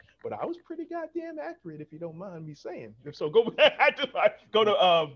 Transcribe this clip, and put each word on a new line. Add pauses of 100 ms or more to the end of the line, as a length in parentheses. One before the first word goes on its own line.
(220)
but
I
was
pretty
goddamn
accurate,
if
you
don't
mind
me
saying. (200)
So
go,
<laughs>
go
to,
uh,